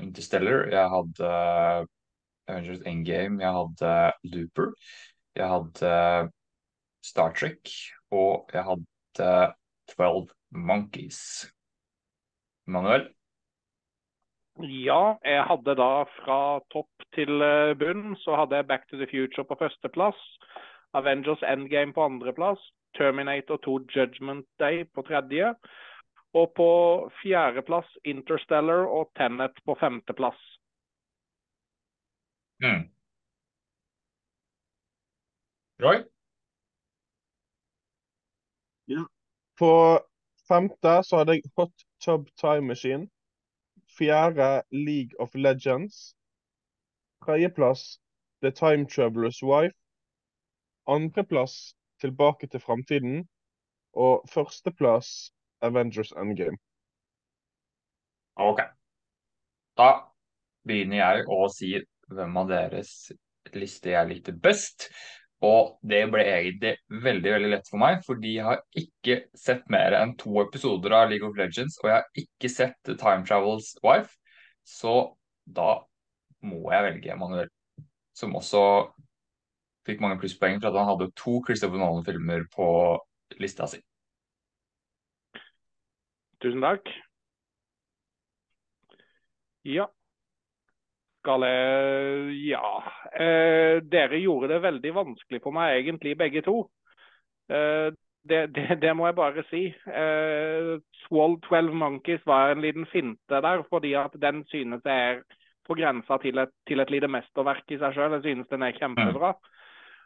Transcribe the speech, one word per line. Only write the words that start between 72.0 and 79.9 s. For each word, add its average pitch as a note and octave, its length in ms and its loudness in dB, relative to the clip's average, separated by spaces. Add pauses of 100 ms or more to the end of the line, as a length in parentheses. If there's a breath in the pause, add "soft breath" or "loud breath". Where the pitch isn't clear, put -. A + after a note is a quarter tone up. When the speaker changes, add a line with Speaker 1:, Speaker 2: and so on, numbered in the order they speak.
Speaker 1:
ikke - 280 -8
sett - 380 -4
Time F#2+ 340 2
Travel's G#2 560 0
Wife, E3+ 380 2 (500 soft breath)
så - 460 0 (340)
da F2+ 300 0 (640)
må E2+ 280 -10
jeg G2+ 140 2
velge E2+ 260 -8
Emanuel, F2+ 360 -6 (680)
som G2 200 -8
også G2+ 280 4 (1200)
fikk G#2 160 -6